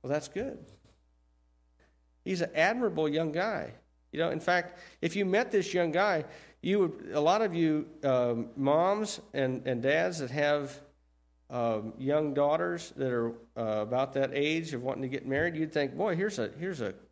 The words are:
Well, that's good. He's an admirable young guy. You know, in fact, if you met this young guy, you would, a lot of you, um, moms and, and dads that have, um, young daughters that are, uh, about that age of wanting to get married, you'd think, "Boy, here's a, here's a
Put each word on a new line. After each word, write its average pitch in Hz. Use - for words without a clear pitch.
Well, 127
that's 147
good. 247
He's 185
an 165
admirable 175
young 156
guy. 175
You -
know, 165
in -
fact, 175
if 170
you 202
met 220
this 196
young 175
guy, 175
you 196
would, -
a 143
lot 175
of 190
you, 156
um, 123
moms 175
and, 131
and 123
dads 160
that 127
have, 147
um, 113
young 143
daughters 160
that 131
are, 117
uh, 110
about 127
that 135
age 156
of 120
wanting 131
to 135
get 135
married, 156
you'd 156
think, 143
"Boy, 185
here's 196
a, 107
here's 175
a 98